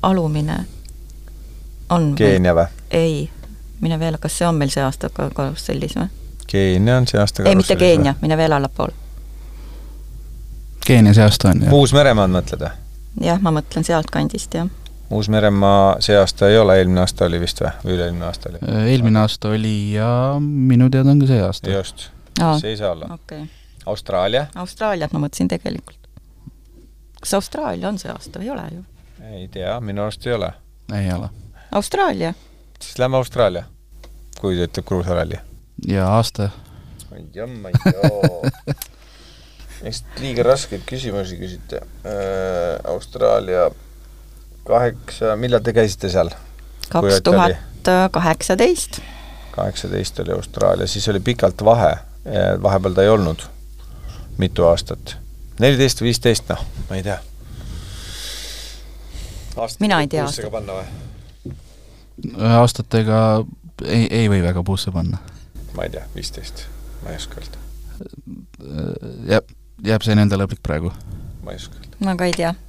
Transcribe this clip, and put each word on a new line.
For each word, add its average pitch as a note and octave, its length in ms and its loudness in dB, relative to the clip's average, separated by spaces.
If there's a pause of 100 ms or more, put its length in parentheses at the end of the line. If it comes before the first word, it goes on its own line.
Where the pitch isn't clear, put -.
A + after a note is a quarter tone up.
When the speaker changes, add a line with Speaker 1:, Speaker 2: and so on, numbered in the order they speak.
Speaker 1:
alumine D#3 560 0 (1300)
on E3+ 240 4
või? C#3 40 -2
Speaker 2:
Keenia F#2 400 4
või? E2+ 80 4 (260)
Speaker 1:
Ei. E3 280 2 (580)
Mine D#3+ 220 -2
veel, D#3+ 200 -2
kas - 180 -6
see F3 100 2
on E3+ 120 2
meil C#3 140 0
see C#3 100 0
aasta C3+ 260 -2
ka D3 220 -4
karussellis C#3+ 640 -4
või? F#3 140 -4 (380)
Speaker 2:
Keenia G2 500 4
on B2+ 100 4
see - 140 2
aasta G2+ 240 0
Speaker 1:
Ei, G3 100 6
mitte F#3+ 200 4
Speaker 2:
karussellis - 40 -4
või? F3 140 8
Speaker 1:
Keenia, C#3+ 280 4
mine D#3 160 0
veel D#3+ 200 2
allapoole. - 380 -4 (1900)
Speaker 3:
Keenia A2+ 280 8
see G#2+ 100 10
aasta G2+ 300 6
on, - 100 4
jah. C#3 140 6
Speaker 2:
Uus-Meremaad B2+ 560 6
mõtled F2 320 -2
või? D2+ 80 -6 (440)
Speaker 1:
Jah, E3+ 240 0
ma F3 120 2
mõtlen D#3 320 -4
sealt D#3+ 260 0
kandist, - 420 -4
jah. E3+ 140 -2 (400)
Speaker 2:
Uus-Meremaa G2+ 920 4
see - 140 2
aasta G2 340 6
ei G#2+ 120 8
ole, G2 180 8
eelmine F2+ 240 4
aasta F2+ 240 0
oli E2+ 160 0
vist - 220 -4
või? D2+ 160 -4
Või F#2 160 -4
üle-eelmine F2 320 -4
aasta - 240 -10
oli? E2+ 100 -14
Speaker 3:
Äh, G#2+ 300 0
eelmine A#2 280 4
aasta G#2+ 300 0
oli A2 220 0 (160)
ja G#2+ 220 0 (280)
minu C3 520 6
teada C3 220 4
on C#3+ 120 8
ka C3 80 4
see B2 100 6
aasta. F#2+ 320 -2
Speaker 2:
Just. - 300 -4 (320)
Speaker 1:
Aa. D#3+ 240 2
Speaker 2:
See C3 160 -4
ei - 20 -10
saa G2+ 160 -2
olla. D#2+ 200 -10
Speaker 1:
Okei. D#3 280 -16 (440)
Speaker 2:
Austraalia? G2+ 580 0 (120)
Speaker 1:
Austraaliat F3+ 600 -4
ma D3+ 80 0
mõtlesin F#3 260 -2
tegelikult. - 480 -8 (1200)
Kas - 140 -6
Austraalia G3 560 -4
on G#3 80 -6
see - 160 -12
aasta - 240 -16
või G#3 140 -10
ei - 20 -8
ole E3+ 220 -10
ju? F#3 80 -16 (500)
Speaker 2:
Ei F#2+ 160 -14
tea, G2 320 -6
minu G2+ 240 -6
arust - 240 -8
ei A#2+ 80 0
ole. F2+ 140 -4 (400)
Speaker 3:
Ei G2+ 220 -2
ole. - 180 -6 (400)
Speaker 1:
Austraalia? G3+ 640 -2 (440)
Speaker 2:
Siis - 220 -6
lähme C3 160 2
Austraalia, A2 480 0 (760)
kui F#2+ 160 -2
ta F2 140 0
ütleb - 180 -8
kruusaralli. E2+ 540 -2 (460)
Speaker 3:
Ja F#2+ 200 0
aasta? G#2+ 420 0 (640)
Speaker 2:
Ai - 120 -18 (100)
jamma A2 380 -14
joo. C3+ 680 0 (680)
Speaker 3:
<laughs> - 800 -20
Speaker 2:
Eks - 160 -12 (140)
liiga B2 260 -2
raskeid A#2+ 420 2
küsimusi G2+ 540 -6
küsite. F#2 400 -12 (240)
Äh, F#2+ 800 -4
Austraalia F#2 840 0 (920)
kaheksa, A#2 720 0
millal A#2 280 0
te A2+ 100 -2
käisite G2+ 360 2
seal? F2 200 2 (600)
Kui F#3 180 2
Speaker 1:
Kaks G3 140 6
tuhat F3+ 680 2 (220)
kaheksateist. F#3 880 0 (520)
Speaker 2:
Kaheksateist F#2+ 680 -6
oli F2 120 -4
Austraalia, F#2 560 0
siis G2+ 220 -4
oli G2 100 0
pikalt G2+ 460 0
vahe. G#2+ 300 6 (680)
Vahepeal F#2+ 320 2
ta F#2+ 100 4
ei G2+ 60 8
olnud F#2+ 320 2 (960)
mitu E2+ 300 0
aastat. - 480 0 (440)
Neliteist C3 420 4
või A#2 100 2
viisteist, A#2 380 0
noh, E2 120 -4 (280)
ma F#2+ 60 -6
ei F#2+ 80 -6
tea. G2 140 -4 (2500)
Aastatega A#2 280 -6
Speaker 1:
Mina G3 180 2
ei C#3+ 60 0
tea D3+ 160 -2
Speaker 2:
puusse C#3+ 180 -6
ka G#2+ 60 -8
Speaker 1:
aastat. G#2 40 -10
Speaker 2:
panna G#2 220 -10
või? F#2+ 120 -10 (1700)
Speaker 3:
Aastatega A2 600 2 (640)
ei, A2 260 2
ei A2+ 180 2
või G2 140 4
väga F2 200 0
puusse F#2+ 280 -2
panna. F2 260 -2 (560)
Speaker 2:
Ma - 140 -6
ei - 60 -10
tea, - 100 -12 (120)
viisteist. - 500 -12 (380)
Ma - 100 -12
ei D#2 60 -12
oska - 200 -14
öelda. - 180 -16 (1700)
Speaker 3:
Jääb, G#2+ 220 0 (340)
jääb G#2+ 200 0
see A2 120 4
nende G2+ 220 4
lõplik G2 240 -4
praegu? E2 280 -4 (520)
Speaker 2:
Ma F#2+ 100 -14
ei F#2+ 80 -14
oska - 140 -18
öelda. - 240 -20
Speaker 1:
Ma F#3+ 160 0
ka F3+ 140 0
ei F3 60 -2
tea. E3+ 180 -2 (160)